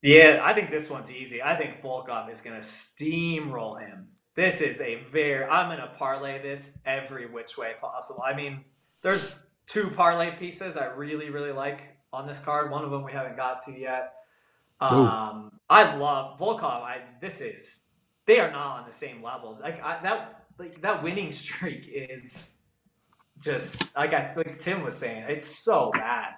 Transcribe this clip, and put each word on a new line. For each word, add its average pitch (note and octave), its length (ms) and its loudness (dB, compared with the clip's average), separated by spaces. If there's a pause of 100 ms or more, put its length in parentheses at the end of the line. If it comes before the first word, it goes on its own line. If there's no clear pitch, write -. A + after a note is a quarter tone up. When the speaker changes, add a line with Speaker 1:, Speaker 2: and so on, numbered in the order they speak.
Speaker 1:
Yeah, D3+ 420 12
I E3+ 100 6
think G3+ 180 0
this D3+ 180 -4
one's C3 220 -10
easy. B2 320 -10
I D#3 120 2
think D#3+ 280 -6
Volkov B2 480 -6
is A2 100 -16
gonna A2+ 180 -14
steamroll D3+ 1200 -4
him. G2 280 -16 (280)
This F3 260 4
is C3 200 0
a A#2 140 -4 (160)
very, C#3+ 340 0
I'm E3+ 240 2
gonna C#3 260 -8
parlay C#3 460 -4
this C#3 440 -10
every C3+ 420 -6
which A#2 300 -12
way A2+ 220 -6
possible. B2 460 -8
I C#3 80 0
mean, C#3+ 320 -8 (380)
there's - 440 0 (200)
two G#3 240 -2
parlay E3+ 440 4
pieces F3+ 400 -10
I C#3 100 -4
really, D3 440 -8
really C#3+ 220 -6
like C#3 460 -8 (140)
on C3+ 160 -8
this C#3 120 -10
card. D3 320 0
One D3+ 120 -4
of C#3+ 60 -6
them C#3 140 -4
we C3+ 80 -10
haven't B2+ 260 -6
got B2+ 280 -2
to C#3 140 -14
yet. B2+ 340 -4 (720)
Speaker 2:
Ooh. C3+ 40 4
Speaker 1:
Um, A2 640 4 (180)
I F#3 260 10
love C#3 440 -2
Volkov. D#3+ 420 -2
I, B2 200 -10 (200)
this F#3 180 -10
is, - 440 -10 (420)
they A3+ 140 10
are E3 100 4
not C#3 300 -6
on A#2+ 80 -16
the A#2 40 -18
same B2 300 -12
level. A#2 400 -12
Like, D#3+ 220 -8
I, E3 180 -6
that, - 440 -4 (120)
like, E3 240 -16
that F3 220 -2
winning F3 280 -4
<laughs> - 0 -
streak - 560 -8
is C3 680 -10 (840)
just, - 560 -2
like D3 200 0
I, C#3+ 200 -2
like D3+ 220 -4
Tim F3+ 240 -4
was B2+ 160 -6
saying, A2+ 320 -8
it's D3+ 160 -4
so C#3 460 2
bad. A2+ 460 -4